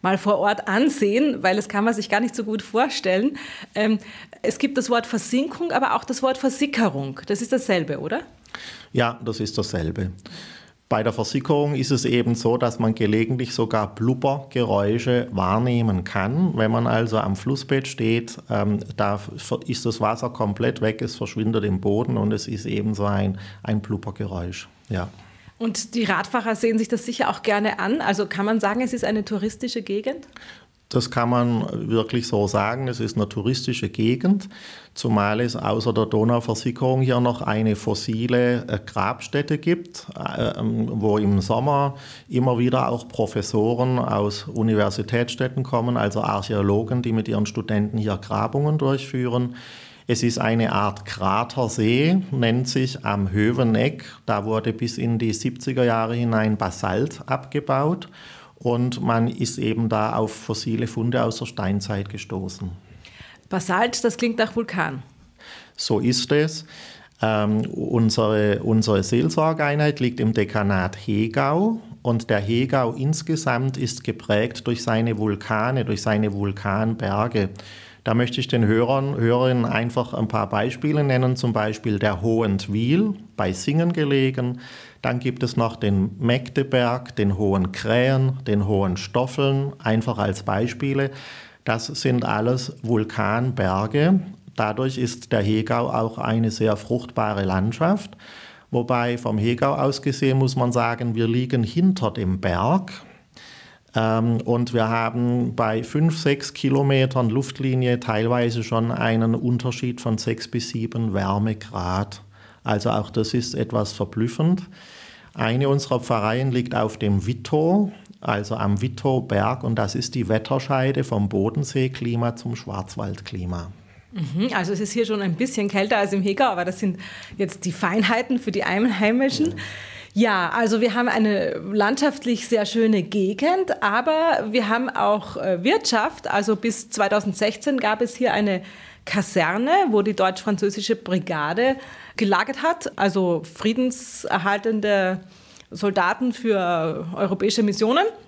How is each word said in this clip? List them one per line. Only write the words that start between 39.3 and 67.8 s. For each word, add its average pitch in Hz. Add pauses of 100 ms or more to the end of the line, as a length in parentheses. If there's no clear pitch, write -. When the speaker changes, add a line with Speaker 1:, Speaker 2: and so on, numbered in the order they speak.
Speaker 2:
gibt, 170 (120)
äh, -
ähm, 113
wo 107
im 101
Sommer 139 (340)
immer 123
wieder 123
auch 117
Professoren 117
aus 104
Universitätsstädten 120
kommen, 123
also 107
Archäologen, 104
die 117
mit 110
ihren 107
Studenten 104
hier 104
Grabungen 139
durchführen. 127 (500)
Es 117
ist 117
eine 113
Art 101
Kratersee, 120 (100)
nennt 123
sich 131
am 101
Höveneck. 117 (220)
Da 104
wurde 110
bis 113
in 117
die 113
siebziger 127
Jahre 113
hinein 110
Basalt 101
abgebaut 143 (480)
und 120
man 113
ist -
eben 113
da 110
auf 110
fossile 110
Funde 120
aus 113
der -
Steinzeit 98
gestoßen. 95 (760)
Speaker 1:
Basalt, 240
das 233
klingt 233
nach 220
Vulkan. 160 (720)
Speaker 2:
So 104
ist 127
es. 156 (580)
Ähm, 107 (100)
unsere, 110